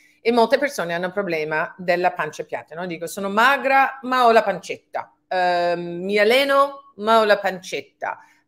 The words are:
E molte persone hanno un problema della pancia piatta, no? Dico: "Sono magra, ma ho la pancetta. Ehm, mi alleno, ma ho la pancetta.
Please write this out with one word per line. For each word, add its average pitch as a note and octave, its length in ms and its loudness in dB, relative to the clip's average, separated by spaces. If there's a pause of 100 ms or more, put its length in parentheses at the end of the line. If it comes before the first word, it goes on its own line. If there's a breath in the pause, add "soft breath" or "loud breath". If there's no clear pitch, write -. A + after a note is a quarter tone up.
(220 loud breath)
E A#3 100 0
molte A#3+ 240 4
persone A3 380 -2
hanno F3+ 140 -4
un F3 40 -12
problema D#3+ 640 -4
della F3+ 360 0
pancia D#3 320 -8
piatta, - 300 -12
no? F#3 120 -8
Dico: E3 200 -10
"Sono G3 220 -8
magra, C4 760 2
ma B3+ 200 0
ho A#3 80 6
la A3 100 6
pancetta. - 720 -8 (140)
Ehm, F3 760 -2
mi G3+ 140 -2
alleno, C#4 800 2
ma A3 240 4
ho A3 40 4
la G#3 140 4
pancetta. - 840 -8 (280 soft breath)